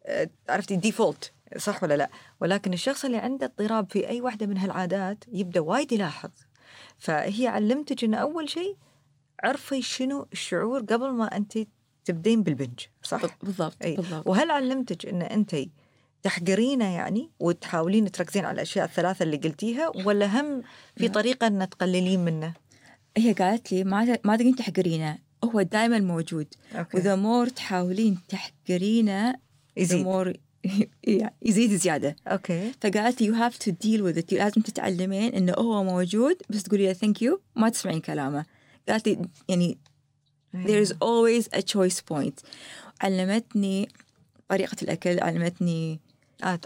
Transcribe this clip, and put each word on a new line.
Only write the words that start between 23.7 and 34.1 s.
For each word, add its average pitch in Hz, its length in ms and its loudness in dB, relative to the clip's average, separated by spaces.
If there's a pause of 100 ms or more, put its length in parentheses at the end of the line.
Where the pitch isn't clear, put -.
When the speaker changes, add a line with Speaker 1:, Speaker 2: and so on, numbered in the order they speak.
Speaker 2:
لي، 190 120 2
"ما 220 320 2
ت-، - 100 -2
ما 208 100 4
تقدرين 247 200 6
تحقرينه، 165 600 -2 (260)
هو 226 180 2
دايما 220 380 2
موجود." 165 480 -2 (280)
Speaker 1:
أوكي. 165 220 -4
Speaker 2:
وذا 190 180 4
مور 233 340 2
تحاولين 190 720 0 (100)
تحقرينه، 202 1080 0 (420)
Speaker 1:
يزيد. 180 280 2
Speaker 2:
the - 20 -2
more 185 300 0 (280)
<laughs> 208 640 0 (200)
يزيد 220 280 4
زيادة. 151 400 0 (120)
Speaker 1:
أوكي. 190 440 -2 (100)
Speaker 2:
فقالت 214 400 2
لي، 214 100 4
"You 233 200 2
have - 40 -14
to - 160 -4
deal 214 300 2
with 170 220 0